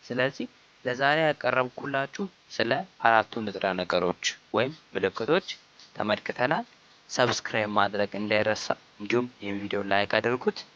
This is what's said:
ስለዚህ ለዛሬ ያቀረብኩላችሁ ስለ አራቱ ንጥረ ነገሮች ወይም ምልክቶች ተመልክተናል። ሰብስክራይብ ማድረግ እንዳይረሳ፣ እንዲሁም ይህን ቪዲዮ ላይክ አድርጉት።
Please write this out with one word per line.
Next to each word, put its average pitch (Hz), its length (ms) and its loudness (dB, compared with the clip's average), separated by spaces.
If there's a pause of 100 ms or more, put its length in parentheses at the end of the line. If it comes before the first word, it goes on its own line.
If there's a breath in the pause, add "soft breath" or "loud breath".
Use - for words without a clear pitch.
ስለዚህ 127 440 -4 (380)
ለዛሬ 139 340 2
ያቀረብኩላችሁ 139 1040 0 (280)
ስለ 117 200 -2 (280)
አራቱ 113 400 4
ንጥረ 101 340 -4
ነገሮች 90 500 0 (280)
ወይም 123 220 0 (160)
ምልክቶች 110 580 0 (460)
ተመልክተናል። 127 720 -2 (440)
ሰብስክራይብ 113 640 0
ማድረግ 101 440 0
እንዳይረሳ፣ 107 500 0 (280)
እንዲሁም 117 420 0
ይህን 101 240 -6
ቪዲዮ 101 240 -4
ላይክ 101 300 0
አድርጉት። 120 460 0 (160)